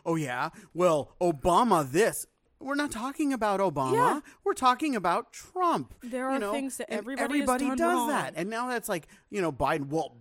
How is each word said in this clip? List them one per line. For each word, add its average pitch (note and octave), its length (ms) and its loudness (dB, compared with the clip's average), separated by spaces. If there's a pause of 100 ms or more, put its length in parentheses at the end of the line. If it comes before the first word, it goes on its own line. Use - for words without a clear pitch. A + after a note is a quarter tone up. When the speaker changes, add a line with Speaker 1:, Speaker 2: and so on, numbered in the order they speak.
Speaker 1:
"Oh, E3 100 0
yeah, C3+ 320 -2 (240)
well, D#3 480 2
Obama F3 680 4
this." F3 380 2 (360)
We're C#4 120 -4
not D4 180 -2
talking C4+ 400 -2
about G#3 280 0
Obama. D3 340 0
Speaker 2:
Yeah. A4+ 260 4 (240)
Speaker 1:
We're G4 80 0
talking B3+ 420 0
about F#3 380 0
Trump. D#4 720 -2
Speaker 2:
There B3+ 260 -6
Speaker 1:
You C4+ 80 -2
Speaker 2:
are - 20 -2
Speaker 1:
know, G#3 140 -4
Speaker 2:
things C4+ 240 -4
that - 140 -10
Speaker 1:
and D#4 80 -4
Speaker 2:
everybody B3+ 220 -6 (200)
has C4 80 0
Speaker 1:
everybody B3+ 200 0
Speaker 2:
done C4 100 -2
Speaker 1:
does E4+ 180 2
Speaker 2:
wrong. A#3+ 140 0
Speaker 1:
that. F3 260 -2
And F3+ 140 -6
now A#3+ 180 -4
that's A#3+ 180 -6
like, F3 220 -6 (220)
you G#3 100 -4
know, E3 100 0
Biden, C#3 380 -2
well, C#3+ 320 -4